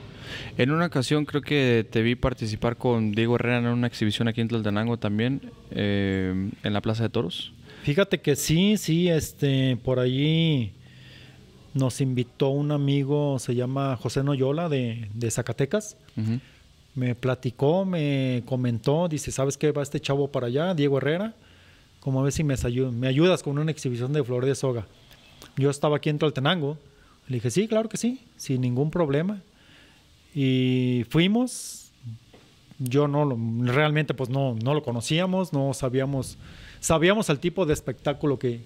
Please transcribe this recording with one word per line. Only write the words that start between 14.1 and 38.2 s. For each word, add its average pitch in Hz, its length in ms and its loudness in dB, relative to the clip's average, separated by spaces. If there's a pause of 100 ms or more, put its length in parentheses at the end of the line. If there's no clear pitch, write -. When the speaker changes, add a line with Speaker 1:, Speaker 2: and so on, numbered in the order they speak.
Speaker 2:
Noyola 143 460 0
de, 117 460 -2
de 117 160 -2
Zacatecas. 135 680 -4 (180)
Speaker 1:
Ujú. 113 240 -2 (560)
Speaker 2:
Me 123 200 0
platicó, 139 680 0
me 139 600 0
comentó, 127 640 0
dice, 143 220 -4
"¿Sabes 135 260 -2
qué? 151 140 2
Va 143 120 -2
este 139 160 -6
chavo 139 320 0
para 123 160 -2
allá, 151 280 0
Diego 143 240 2
Herrera, 170 340 -2 (680)
¿cómo 131 240 0
ves 139 120 0
si 165 80 0
me 143 120 2
ayu-, 127 360 0
me 120 160 -2
ayudas 151 360 4
con 143 160 -2
una 156 120 0
exhibición 127 420 -4
de 151 100 2
flor 123 220 -2
de 135 100 2
soga?" 120 300 -2 (720)
Yo 135 120 4
estaba 147 280 2
aquí 156 120 -2
en 147 100 0
Tlaltenango. 151 580 0 (500)
Le 127 100 -4
dije, 117 140 -2
"Sí, 208 160 2
claro 220 220 0
que - 80 -8
sí, 247 240 -2 (160)
sin 127 240 -2
ningún 127 300 0
problema." 175 500 0 (920)
Y 127 760 2
fuimos. 208 840 0 (880)
Yo 139 280 2
no 143 160 2
lo, 135 140 0 (340)
realmente, 151 440 2
pues, 127 140 -4
no, 135 340 0
no 135 100 2
lo 151 100 0
conocíamos, 170 720 -2
no 139 220 0
sabíamos, 135 640 -2 (420)
sabíamos 175 500 4
el 147 100 4
tipo 180 280 0
de 151 60 4
espectáculo 139 640 -2